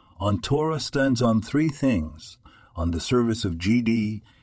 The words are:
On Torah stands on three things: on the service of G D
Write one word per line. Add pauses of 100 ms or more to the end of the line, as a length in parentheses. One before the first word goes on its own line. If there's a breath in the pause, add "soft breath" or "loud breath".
(200 soft breath)
On
Torah
stands
on
three
things: (360 soft breath)
on
the
service
of
G
D (200 soft breath)